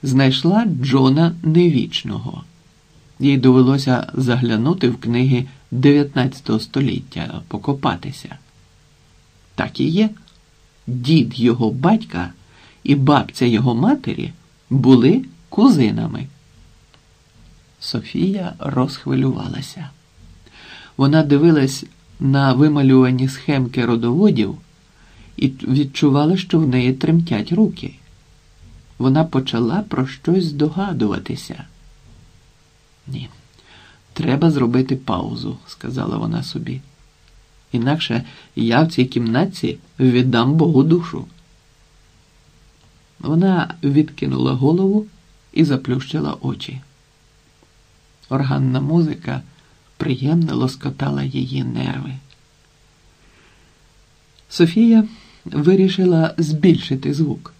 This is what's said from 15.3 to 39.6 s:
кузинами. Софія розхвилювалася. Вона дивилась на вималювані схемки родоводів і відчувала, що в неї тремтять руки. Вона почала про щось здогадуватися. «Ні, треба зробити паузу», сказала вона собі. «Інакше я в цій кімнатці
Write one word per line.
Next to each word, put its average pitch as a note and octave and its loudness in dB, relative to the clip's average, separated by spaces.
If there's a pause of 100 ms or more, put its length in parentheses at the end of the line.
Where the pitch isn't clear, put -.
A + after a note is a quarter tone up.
кузинами. A2+ 2 (1500)
Софія - -6
розхвилювалася. C3+ -6 (1080)
Вона D3 4
дивилась C#3+ 2 (340)
на C#3 2
вималювані C3 4
схемки C3 -2
родоводів A#2+ 0 (800)
і - 0
відчувала, C#3+ 0
що F3 0
в D#3 2
неї B2+ 0
тремтять D3+ 0
руки. F#3+ -2 (1000)
Вона C3+ 2
почала C3 -2
про C3 -2
щось E3+ 0
здогадуватися. D3+ -4 (1400)
«Ні, - -12 (840)
треба D#3 0
зробити C3 0
паузу», G#2 -6 (100)
сказала - -8
вона A1 -6
собі. - -10 (880)
«Інакше B2+ -2 (320)
я A#2 2
в D#3+ 0
цій B2+ 2
кімнатці B2+ -2 (220)